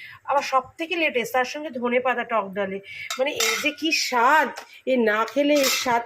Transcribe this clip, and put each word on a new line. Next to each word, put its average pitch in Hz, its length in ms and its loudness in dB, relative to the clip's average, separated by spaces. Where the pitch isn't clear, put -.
আবার 277 180 0
সব 269 200 2
থেকে 330 180 -4
লেটেস্ট 254 360 -2
তার 254 120 2
সঙ্গে 302 260 -8
ধনে 240 300 -2
পাতা 240 240 -2
টক 220 300 -2
ডালে। 196 260 -4
মানে 269 120 0
এই - 320 0
যে 294 80 0
কি 302 220 -4
স্বাদ, 254 560 4
এ 262 100 2
না 220 280 2
খেলে 285 300 2
এর 285 100 4
স্বাদ 240 420 0